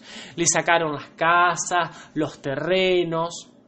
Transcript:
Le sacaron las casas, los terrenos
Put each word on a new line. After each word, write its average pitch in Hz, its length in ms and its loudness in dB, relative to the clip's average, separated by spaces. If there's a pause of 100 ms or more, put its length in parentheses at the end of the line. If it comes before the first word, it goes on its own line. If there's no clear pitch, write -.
(380)
Le 165 80 0
sacaron 165 480 2
las 135 240 -10
casas, 170 960 0
los 151 280 -4
terrenos 170 1120 -2 (160)